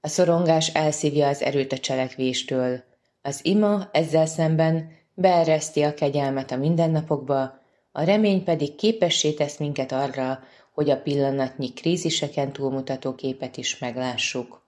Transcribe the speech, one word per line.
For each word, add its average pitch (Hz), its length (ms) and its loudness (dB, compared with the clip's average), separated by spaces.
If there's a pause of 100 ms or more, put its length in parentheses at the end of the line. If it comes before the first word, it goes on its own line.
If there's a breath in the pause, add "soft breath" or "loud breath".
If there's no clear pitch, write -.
A 151 80 -8
szorongás 165 600 4
elszívja 151 600 2
az 143 140 -2
erőt 139 300 0
a 131 60 -4
cselekvéstől. 127 1040 -2 (400)
Az 143 200 -8
ima 208 500 2
ezzel 160 340 2
szemben 160 720 0 (160)
beereszti 165 680 2
a 147 120 2
kegyelmet 139 560 -2
a 127 60 -4
mindennapokba, 151 1000 0 (340 soft breath)
a 147 100 -4
remény 196 420 2
pedig 147 300 0
képessé 180 580 0
tesz 147 240 -2
minket 139 360 -4
arra, 131 500 -2 (320 loud breath)
hogy 147 160 2
a 135 60 4
pillanatnyi 135 760 -2
kríziseken 156 800 -2
túlmutató 135 600 -4
képet 131 420 -8
is - 220 -6
meglássuk. 123 880 -6